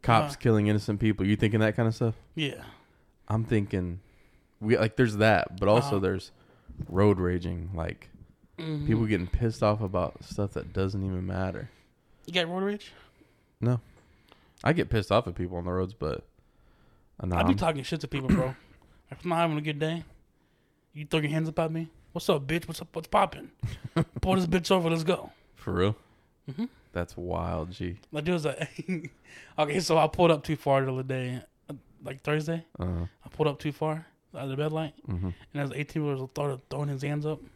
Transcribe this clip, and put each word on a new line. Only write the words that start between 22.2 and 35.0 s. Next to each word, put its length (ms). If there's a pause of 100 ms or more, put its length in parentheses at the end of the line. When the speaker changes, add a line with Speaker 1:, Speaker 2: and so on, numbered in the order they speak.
Speaker 2:
up, 180
bitch? 220
What's 140
up? 120
What's 140
poppin'? 420 (440)
Speaker 1:
<laughs> 260
Speaker 2:
Pull 160
this 100
bitch 240
over. 200
Let's 120
go." 300 (220)
Speaker 1:
For 180
real? 240 (540)
Speaker 2:
Mm-hmm. 160 (260)
Speaker 1:
That's 240
wild, 540
G. 300 (120)
Speaker 2:
Like, 120
dude 100
was 100
like, 680 (200)
<laughs> 280
okay, 220
so 160
I 120
pulled 220
up 140
too 120
far 280
the 80
other 120
day, 360 (300)
uh, 20 (320)
like, 160
Thursday. 460 (120)
Speaker 1:
Uh-huh. 280 (180)
Speaker 2:
I 60
pulled 180
up 100
too 140
far 320 (300)
at 120
the 100
red 160
light, 200 (160)